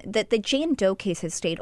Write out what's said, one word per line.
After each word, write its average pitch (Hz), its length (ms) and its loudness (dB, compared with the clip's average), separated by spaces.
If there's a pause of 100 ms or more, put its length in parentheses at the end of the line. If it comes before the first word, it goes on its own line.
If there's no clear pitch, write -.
that 214 240 0
the 233 80 4
Jane 277 380 2
Doe 190 180 4
case 185 280 -2
has 160 120 -6
stayed 165 280 -2